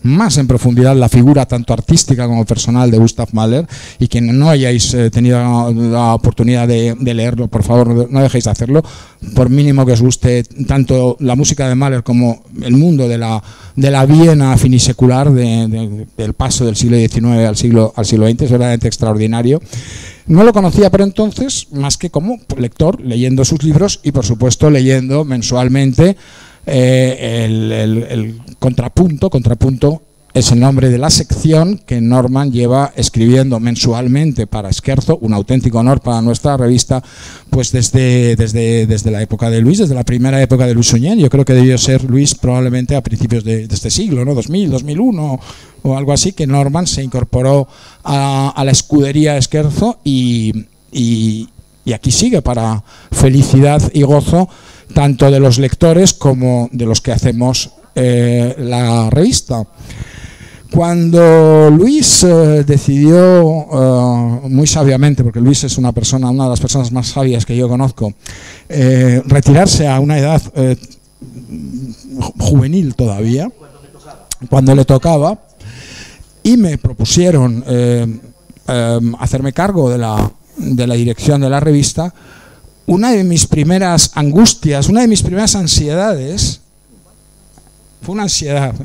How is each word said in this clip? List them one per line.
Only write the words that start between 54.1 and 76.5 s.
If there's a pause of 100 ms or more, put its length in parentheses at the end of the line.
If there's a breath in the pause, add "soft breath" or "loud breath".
tanto
de
los
lectores
como
de
los
que
hacemos, (240)
eh,
la
revista. (1040 loud breath)
Cuando
Luis,
eh,
decidió,
eh,
muy
sabiamente,
porque
Luis
es
una
persona,
una
de
las
personas
más
sabias
que
yo
conozco, (560 loud breath)
eh,
retirarse
a
una
edad, (140)
eh, (1400)
ju-,
juvenil
todavía, (1000)
cuando
le
tocaba, (1000 loud breath)
y